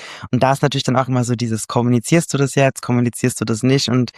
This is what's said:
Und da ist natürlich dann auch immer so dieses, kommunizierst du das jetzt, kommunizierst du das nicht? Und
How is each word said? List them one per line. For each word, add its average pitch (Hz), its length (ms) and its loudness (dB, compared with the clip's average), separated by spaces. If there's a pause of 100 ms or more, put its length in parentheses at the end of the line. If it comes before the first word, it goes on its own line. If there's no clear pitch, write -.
(300)
Und 127 140 0
da 131 80 4
ist 135 100 -2
natürlich 139 220 0
dann 127 120 0
auch 127 120 0
immer 127 160 0
so 120 100 -2
dieses, 113 340 -4
kommunizierst 123 640 2
du 139 60 -2
das 139 160 0
jetzt, 135 300 2
kommunizierst 120 580 -2
du 113 40 -2
das 110 180 -2
nicht? 131 260 2
Und 123 280 0